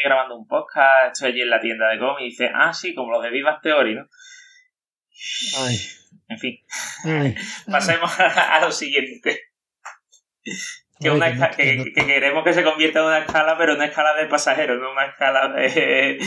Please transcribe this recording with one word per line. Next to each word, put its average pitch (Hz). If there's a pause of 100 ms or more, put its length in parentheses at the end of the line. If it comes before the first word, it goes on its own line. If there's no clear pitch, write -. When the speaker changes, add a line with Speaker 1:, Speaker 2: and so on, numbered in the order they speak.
Speaker 1:
grabando 131
un 110
podcast, 135
estoy 127
allí 123
en 120
la 113
tienda 113
de 110
cómics", 139
y 123
dice, 123
"Ah, 160
sí, 175
como 120
los 117
de 117
Viva 143
Theory, 139
¿no?". 135 (1500)
Speaker 2:
Ay. 120 (500)
Speaker 1:
En 226
fin. - (460)
Speaker 2:
Ay. 151 (160)
Speaker 1:
<laughs> -
Pasemos 170 (100)
a, 165
a 160
lo 156
siguiente. 139 (1600)
Que 156
Speaker 2:
Ay, 151
Speaker 1:
una 135
Speaker 2:
que 123
no, 165
Speaker 1:
esca-, -
que, 143
Speaker 2:
que 135
no. 131
Speaker 1:
que 139
queremos 139
que 170
se 170
convierta 156
en 160
una 160
escala, 156
pero 156
una 147
escala 151
de 156
pasajeros, 147
no 131
una 135
escala 135
de, 135